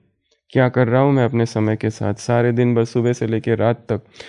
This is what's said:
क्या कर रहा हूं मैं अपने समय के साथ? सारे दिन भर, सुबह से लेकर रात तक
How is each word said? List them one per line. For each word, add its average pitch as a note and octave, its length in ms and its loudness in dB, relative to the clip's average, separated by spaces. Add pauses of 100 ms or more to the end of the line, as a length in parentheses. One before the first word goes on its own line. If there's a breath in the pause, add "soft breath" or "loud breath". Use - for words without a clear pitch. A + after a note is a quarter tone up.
(500)
क्या B2+ 200 2
कर B2+ 180 0
रहा B2 140 2
हूं C#3 100 2
मैं C3 140 2
अपने A#2 200 0
समय G#2+ 300 -2
के A2 140 -4
साथ? G#2 240 -4
सारे A#2+ 380 0
दिन A#2+ 240 0
भर, A#2 100 2
सुबह A#2+ 280 0
से A#2+ 140 -4
लेकर A2 300 -2
रात A#2 320 0
तक G#2 120 -2 (280 loud breath)